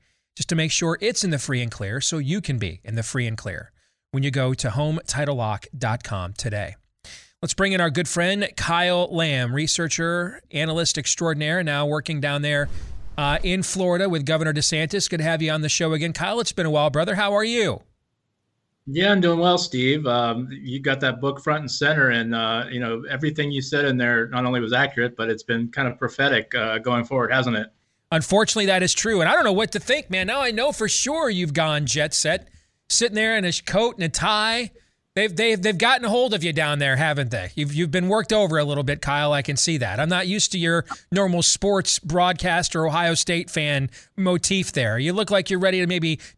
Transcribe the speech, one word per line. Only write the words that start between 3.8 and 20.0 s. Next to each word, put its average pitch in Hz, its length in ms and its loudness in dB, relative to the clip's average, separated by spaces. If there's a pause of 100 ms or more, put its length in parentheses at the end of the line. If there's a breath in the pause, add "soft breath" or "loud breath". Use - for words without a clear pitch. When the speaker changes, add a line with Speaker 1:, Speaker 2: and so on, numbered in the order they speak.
Speaker 1:
when 135 100 0
you 139 80 0
go 131 240 0
to - 160 -4
home 151 360 -2
title 143 300 -2
lock 107 300 -4 (100)
dot 120 260 -2
com 92 300 -6
today. 104 420 -6 (680 loud breath)
Let's - 120 -2
bring 196 180 2
in 180 100 2
our 165 80 2
good 139 180 -2
friend, 185 480 0
Kyle 175 580 0
Lamb, 135 400 0
researcher, 170 840 -2 (100)
analyst 160 460 -2
extraordinaire, 160 640 -2
now 147 240 0
working 151 320 -2
down 143 220 -2
there, 143 280 0 (500 loud breath)
uh, 147 240 2
in 185 200 0
Florida 185 460 0
with 160 160 -2
Governor 156 300 2
DeSantis. 156 540 0
Good 170 100 -4
to 156 40 -2
have 160 200 0
you 156 100 0
on 156 80 0
the 151 80 -2
show 160 240 0
again. 156 220 -2
Kyle, 196 260 -2
it's - 120 -4
been 170 140 -2
a 156 40 0
while, 151 180 4
brother. 165 260 0
How 202 200 2
are 208 100 2
you? 220 380 0 (1040)
Speaker 2:
Yeah, 175 260 2
I'm 196 80 6
doing 170 180 4
well, 180 200 6
Steve. 139 480 0